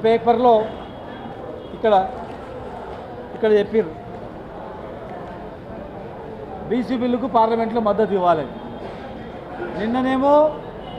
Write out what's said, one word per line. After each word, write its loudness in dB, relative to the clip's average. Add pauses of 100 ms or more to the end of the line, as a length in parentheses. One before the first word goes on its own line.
పేపర్లో 6 (1200)
ఇక్కడ, 4 (1400)
ఇక్కడ 2
చెప్పారు, 2 (2750)
బీసీ 0
బిల్లుకు 0
పార్లమెంట్లో 2
మద్దతు 2
ఇవ్వాలని. 2 (1300)
నిన్ననేమో 4 (640)